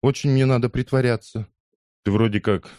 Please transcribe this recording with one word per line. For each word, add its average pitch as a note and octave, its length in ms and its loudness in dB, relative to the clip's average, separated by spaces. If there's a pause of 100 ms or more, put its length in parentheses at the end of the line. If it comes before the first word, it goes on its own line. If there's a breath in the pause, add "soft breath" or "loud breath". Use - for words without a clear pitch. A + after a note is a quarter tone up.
«Очень C#3 300 -2
мне C3+ 140 2
надо B2 240 0
притворяться». B2 760 -4 (560)
«Ты G2+ 80 -2
вроде G#2 300 2
как G2 380 -2